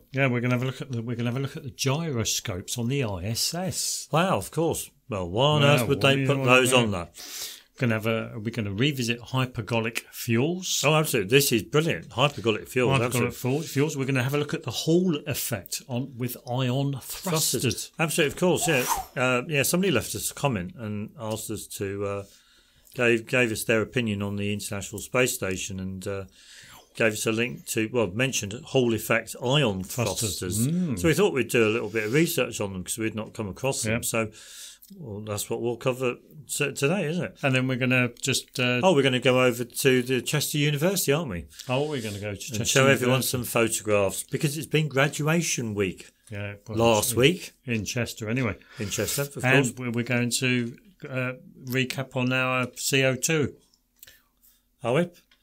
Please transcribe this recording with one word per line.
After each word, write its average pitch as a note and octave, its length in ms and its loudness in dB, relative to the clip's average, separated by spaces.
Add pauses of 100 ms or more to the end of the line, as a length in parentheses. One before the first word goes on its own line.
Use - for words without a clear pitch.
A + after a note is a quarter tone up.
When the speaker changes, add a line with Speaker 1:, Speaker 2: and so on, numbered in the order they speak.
(120)
Speaker 1:
Yeah, C3+ 160 2
we're B2 140 2
gonna B2 120 2
have A#2+ 100 0
a C3+ 40 -2
look C3 140 -8
at C#3 100 -10
the, A#2+ 100 -4
we're A#2 140 -6
gonna A#2+ 160 -2
have B2 80 -2
a - 20 -4
look C#3 160 -8
at D#3+ 60 -14
the C3+ 80 -10
gyroscopes C3 1040 -2
on A#2 120 -2
the C#3 140 0
I F#2+ 200 -4
S A2+ 320 -2
S. - 560 -4
Speaker 2:
Wow, E3 260 2
of F#2+ 140 -6
course. D3+ 400 -2 (180)
Well, F#2+ 200 -2
why A2+ 160 2
on D3+ 160 6
Speaker 1:
Wow, C#3+ 140 6
Speaker 2:
earth A#2+ 120 2
would C#3 100 2
Speaker 1:
what - 40 -4
Speaker 2:
they C#3 140 6
Speaker 1:
do C#3 60 2
you C3+ 60 0
Speaker 2:
put C#3+ 100 4
Speaker 1:
want C3+ 120 2
Speaker 2:
those B2+ 220 6
Speaker 1:
there? C3 80 8
Speaker 2:
on A2 120 2
that? E2+ 180 -4 (680)
Speaker 1:
Gonna A#2 160 2
have G#2+ 100 -4
a, A2+ 300 -2
we're A2+ 160 -6
gonna G#2+ 200 -4
revisit B2 480 0
hypergolic A#2 840 -2 (100)
fuels. D#3 760 0
Speaker 2:
Oh, D3+ 80 6
absolutely. C3 380 2
This C#3 200 6
is A2 120 2
brilliant. C#3+ 460 -2
Hypergolic A2 580 0
fuels, B2+ 320 2
Speaker 1:
Hypergolic B2 60 0
Speaker 2:
absolutely. A#2+ 300 0
Speaker 1:
fuel, C3+ 280 -2
fuels. D3 340 0
We're C3+ 80 -2
gonna C3 180 0
have C3+ 120 -2
a - 20 2
look D3 160 -2
at D#3+ 100 -4
the A#2+ 80 -6
Hall E3 540 4
effect - 640 -4
on, C3 280 -4
with A#2+ 220 -6 (100)
ion C3 540 0
thrusters. D#3 600 -2
Speaker 2:
Thrusters. - 340 -2
Absolutely, D#3 360 0
of - 60 -10
course, F3 280 2
yeah. C3 180 2 (320)
Uh, B2+ 300 2
yeah, C#3+ 160 0
somebody F3+ 280 2
left A2 220 0
us G2 160 -4
a - 60 -12
comment G2+ 420 -2
and G#2+ 320 -6 (100)
asked A2 300 -6
us G2 160 -6
to, G2+ 400 -6
uh, G2+ 180 -4 (680)
gave, A#2+ 320 2
gave B2 260 2
us G#2 120 -4
their A2+ 180 4
opinion G#2 400 -2
on G2+ 140 -4
the G2+ 180 -2
International G2+ 480 -8
Space B2+ 320 0
Station F#2+ 460 -6
and, F#2+ 280 -8
uh, G2 160 -6 (720)
gave A2 180 2
us G#2 120 -4
a A#2 60 0
link A#2+ 340 -4
to, A2+ 260 -2
well, A#2+ 140 2
mentioned A2 480 -2 (120)
Hall A#2+ 280 4
effect A2+ 500 0
ion A#2+ 400 2
Speaker 1:
Thrusters. G2+ 540 -2
Speaker 2:
thrusters. G#2 300 0
Speaker 1:
Mm. E3 320 0
Speaker 2:
So A#2+ 80 2
we D#3 80 4
thought F3+ 180 2
we'd B2 160 0
do A2+ 180 4
a G#2+ 60 2
little A#2 160 -2
bit A2 140 -2
of G#2+ 100 -2
research C3+ 480 0
on G2 100 -4
them F#2 120 -6
'cause - 160 -8
we'd G#2+ 160 -2
not G#2+ 180 -8
come G#2+ 160 -6
across C3 320 -4
them. A2 120 -2
Speaker 1:
Yeah. A#2 80 -2
Speaker 2:
So, A2+ 300 -2 (680)
well, G#2+ 220 -10
that's G#2 280 -6
what A#2 140 -4
we'll A#2+ 140 0
cover B2 400 -2 (300)
t-, C#3+ 260 -2
today, E3 360 0
isn't E3 140 -2
it? F#2+ 180 -8
Speaker 1:
And C3 140 2
then B2+ 120 2
we're C3 100 0
gonna B2 320 2 (120)
just, - 380 -2
uh, B2 240 2
Speaker 2:
Oh, F#3 100 8
we're C#3 80 6
gonna B2+ 180 4
go B2+ 240 6
over B2 200 4
to B2+ 400 4
the B2 180 0
Chester - 380 -2
University, D3+ 520 2
aren't C#3+ 200 0
we? E2+ 140 -6 (220)
Speaker 1:
Oh, C#3 220 0
we're C#3+ 140 -4
gonna G2+ 160 -6
go G#2 160 -6
to - 140 -10
Speaker 2:
And A#2 100 -6
Speaker 1:
Chester A2+ 60 -2
Speaker 2:
show C3+ 200 4
everyone B2+ 360 4
Speaker 1:
University. - 100 -2
Speaker 2:
some B2 120 -2
photographs G#2 840 2
because C#3+ 260 -2
it's D3 120 -8
been D3+ 200 0
graduation D3 840 0
week G2 380 -2 (180)
Speaker 1:
Yeah, G2+ 260 -8 (120)
well, A2 100 -6
Speaker 2:
last A2+ 360 4
Speaker 1:
in, G#2+ 40 0
Speaker 2:
week. D3+ 360 2 (120)
Speaker 1:
in A2+ 200 -2
Chester, A2+ 440 -6
anyway. A#2 260 -2 (220)
Speaker 2:
In G#2 140 -6
Chester, A2 320 -2
of C#3 200 -10
Speaker 1:
And C3 220 4
Speaker 2:
course. A2 140 -4
Speaker 1:
we're, B2+ 100 -6
we're A#2 140 -2
going A#2+ 260 0
to, B2 480 0 (320)
uh, B2+ 240 -4 (320)
recap B2+ 500 -4
on B2+ 160 0
our B2+ 440 0
C C3+ 280 0
O C3 120 4
two. D3 400 0 (1300)
Speaker 2:
Are A#2+ 100 0
we? F3 160 2 (340)